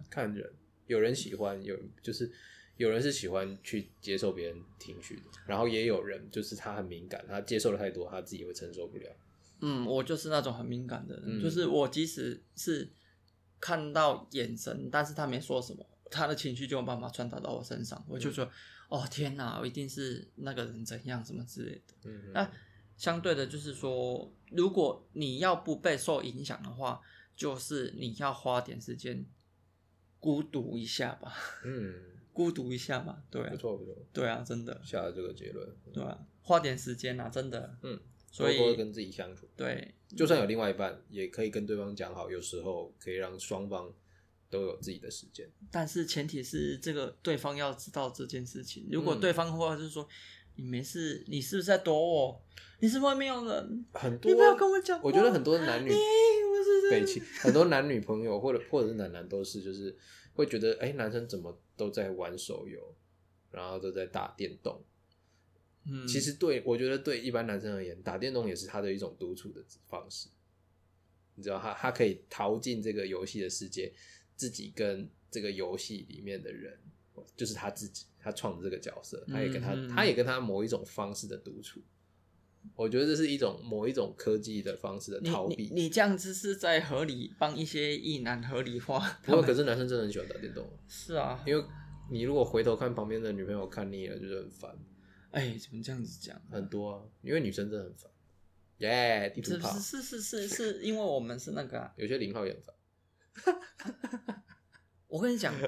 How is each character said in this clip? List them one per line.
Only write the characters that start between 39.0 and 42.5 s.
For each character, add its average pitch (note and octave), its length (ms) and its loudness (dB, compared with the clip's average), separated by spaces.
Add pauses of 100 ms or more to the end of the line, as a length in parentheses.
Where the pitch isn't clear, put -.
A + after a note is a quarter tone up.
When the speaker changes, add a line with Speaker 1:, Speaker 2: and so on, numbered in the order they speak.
Speaker 1:
己 F#2 100 -6
相 F2+ 240 -10
处。 - 220 -20
Speaker 2:
对。 B2+ 380 -4 (200)
Speaker 1:
就 D#3+ 100 6
算 D3+ 140 8
有 G#2+ 60 4
另 A2 120 2
外 G#2+ 120 2
一 F#2+ 40 2
半， F#2+ 360 -4
也 F#2+ 180 -6
可 - 160 -4
以 G#2+ 60 0
跟 G#2 160 -4
对 G#2+ 100 -2
方 G2+ 180 -4
讲 F#2 220 -8
好， F2+ 160 -8
有 F2+ 80 -4
时 F2 220 -8